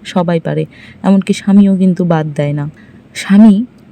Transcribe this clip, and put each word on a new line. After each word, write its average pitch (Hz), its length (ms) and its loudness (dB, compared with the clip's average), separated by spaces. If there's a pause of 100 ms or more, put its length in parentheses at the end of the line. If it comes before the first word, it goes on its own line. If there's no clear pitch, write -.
সবাই 170 360 -4
পারে, 156 260 -6 (360)
এমনকি 196 300 0
স্বামীও 196 440 2
কিন্তু 180 280 0
বাদ 160 300 -2
দেয় 147 180 -4
না। 147 180 -8 (440)
স্বামী 208 500 4 (280)